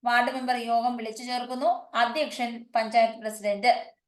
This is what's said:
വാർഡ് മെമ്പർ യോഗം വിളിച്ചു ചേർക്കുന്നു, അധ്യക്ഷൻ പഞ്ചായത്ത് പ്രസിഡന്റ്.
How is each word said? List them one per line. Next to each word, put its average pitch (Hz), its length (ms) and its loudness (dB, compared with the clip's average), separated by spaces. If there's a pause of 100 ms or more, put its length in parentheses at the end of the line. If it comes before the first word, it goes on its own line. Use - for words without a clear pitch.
വാർഡ് 247 280 2
മെമ്പർ 254 240 -2
യോഗം 233 400 0
വിളിച്ചു 220 280 -8
ചേർക്കുന്നു, 247 720 -2
അധ്യക്ഷൻ 233 800 -2
പഞ്ചായത്ത് 226 460 4
പ്രസിഡന്റ്. 208 760 0 (120)